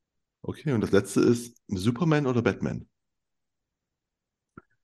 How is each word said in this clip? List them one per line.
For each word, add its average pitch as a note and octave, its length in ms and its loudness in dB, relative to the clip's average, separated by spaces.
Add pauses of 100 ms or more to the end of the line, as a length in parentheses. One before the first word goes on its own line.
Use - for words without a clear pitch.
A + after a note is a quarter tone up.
(420)
Okay, - 320 -8
und G#2+ 80 0
das - 100 -4
letzte - 300 2
ist A#2+ 340 2 (120)
Superman C3 580 0
oder B2 160 0
Batman? D2 460 -2 (2000)